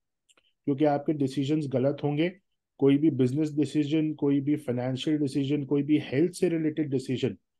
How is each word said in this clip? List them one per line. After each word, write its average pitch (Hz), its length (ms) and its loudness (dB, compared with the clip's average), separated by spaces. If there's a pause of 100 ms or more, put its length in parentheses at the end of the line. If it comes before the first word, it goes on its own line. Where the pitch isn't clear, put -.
(680)
क्योंकि 143 180 0
आपके 147 300 0
डिसीजंस 143 540 -2
गलत 139 360 0
होंगे। 147 240 0 (520)
कोई 139 180 6
भी 156 140 4
बिजनेस 131 380 0
डिसीजन, 151 640 0
कोई 143 260 2
भी 147 160 0
फाइनेंशियल 127 600 -2
डिसीजन, 143 460 -2
कोई 143 180 0
भी 147 200 2
हेल्थ 165 300 0
से 185 160 0
रिलेटेड 156 420 -2
डिसीजन 123 460 -2 (240)